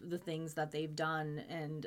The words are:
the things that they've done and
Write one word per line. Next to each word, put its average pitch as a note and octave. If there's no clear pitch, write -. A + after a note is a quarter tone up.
the F3
things D#3+
that D3+
they've D#3
done D#3
and D#3